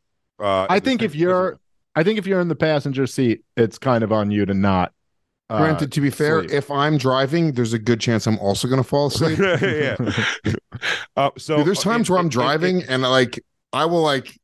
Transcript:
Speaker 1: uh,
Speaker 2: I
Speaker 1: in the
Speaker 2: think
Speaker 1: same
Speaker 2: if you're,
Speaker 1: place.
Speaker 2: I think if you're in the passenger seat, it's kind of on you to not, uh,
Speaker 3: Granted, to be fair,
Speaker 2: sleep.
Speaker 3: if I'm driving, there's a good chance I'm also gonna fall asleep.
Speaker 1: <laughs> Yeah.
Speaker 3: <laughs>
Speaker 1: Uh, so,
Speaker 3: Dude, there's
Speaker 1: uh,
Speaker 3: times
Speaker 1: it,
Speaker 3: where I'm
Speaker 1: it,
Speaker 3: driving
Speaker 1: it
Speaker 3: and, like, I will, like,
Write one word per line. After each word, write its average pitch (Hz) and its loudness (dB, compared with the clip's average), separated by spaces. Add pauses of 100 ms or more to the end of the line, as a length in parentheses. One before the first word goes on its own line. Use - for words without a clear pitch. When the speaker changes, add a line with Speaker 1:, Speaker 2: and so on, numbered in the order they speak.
(400)
Speaker 1:
uh, 98 0
Speaker 2:
I 190 2
Speaker 1:
in 196 -2
the - -6
Speaker 2:
think 247 0
Speaker 1:
same 226 -2
Speaker 2:
if 147 -10
you're, 180 0
Speaker 1:
place. - -20 (360)
Speaker 2:
I 160 2
think 214 0
if 180 -6
you're 190 0
in 175 -2
the 151 -4
passenger 143 -2
seat, 123 0 (140)
it's 113 0
kind 120 2
of 104 0
on 104 2
you 104 2
to 98 2
not, 95 2 (580)
uh, 113 -2
Speaker 3:
Granted, 156 0
to 147 -2
be 143 2
fair, 156 0
Speaker 2:
sleep. - -8
Speaker 3:
if 143 -2
I'm 147 2
driving, 135 0
there's 117 -2
a 117 0
good 113 0
chance 113 0
I'm 110 2
also 101 -2
gonna 131 2
fall 143 0
asleep. 160 -2
Speaker 1:
<laughs> 185 0
Yeah. 151 -2
Speaker 3:
<laughs> - -4 (600)
Speaker 1:
Uh, 139 0
so, 151 -4
Speaker 3:
Dude, 147 2
there's 196 0
Speaker 1:
uh, - -4
Speaker 3:
times 226 0
Speaker 1:
it, - 0
Speaker 3:
where 185 2
I'm 175 0
Speaker 1:
it, 143 -2
Speaker 3:
driving 160 0
Speaker 1:
it - -8
Speaker 3:
and, 131 -2
like, 131 2 (300)
I 143 0
will, 170 2
like, 139 -2